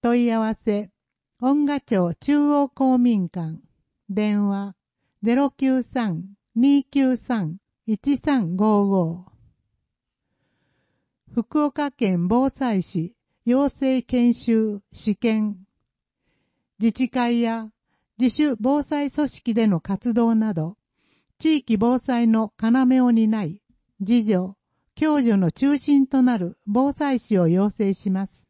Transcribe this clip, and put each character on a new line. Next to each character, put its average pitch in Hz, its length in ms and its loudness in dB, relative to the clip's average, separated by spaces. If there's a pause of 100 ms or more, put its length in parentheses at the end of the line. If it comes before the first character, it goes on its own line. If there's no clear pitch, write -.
問 240 240 0
い 240 60 0
合 226 80 -2
わ 220 260 -2
せ、 208 280 -4 (480)
恩 285 240 2
賀 285 160 -2
町 180 400 0
中 294 280 2
央 285 200 2
公 254 280 0
民 226 320 2
館。 160 300 -10 (500)
電 208 380 -2
話、 196 300 -6 (480)
ゼ 233 100 2
ロ 269 160 2
九 262 320 -2 (100)
三 196 440 -6 (180)
二 277 300 4
九 262 320 0 (100)
三 190 320 -4 (280)
一 247 380 -2
三 220 300 0
五 208 320 2
五。 180 380 -2 (2000)
福 294 280 -2
岡 294 280 -4
県 180 380 -2
防 254 280 0
災 220 280 -2
士 175 320 -8 (300)
養 262 220 2
成 262 320 -2
研 240 320 2
修 220 480 -2 (100)
試 - 260 -4
験。 214 500 -4 (1120)
自 220 140 0
治 247 180 -4
会 240 320 -2
や 226 260 -4 (500)
自 240 160 0
主 294 240 0
防 277 300 0
災 285 220 -4
組 294 180 -2
織 - 240 -6
で 226 140 2
の 180 160 0
活 208 320 -6
動 233 200 2
な 220 200 0
ど、 165 240 -6 (640)
地 311 180 2
域 226 180 -2
防 240 300 0
災 233 200 0
の 220 320 0
要 254 460 2
を 247 60 2
担 220 340 2
い、 165 160 -8 (400)
自 226 220 2
助、 196 320 -2 (400)
共 302 260 0
助 233 160 2
の 180 160 2
中 285 240 0
心 277 300 2
と 262 160 0
な 247 160 2
る 180 180 -6 (100)
防 254 320 0
災 277 220 -2
士 - 160 -2
を 180 100 4
養 185 220 2
成 196 240 -2
し - 160 -6
ま 190 200 -4
す。 - 40 -18 (180)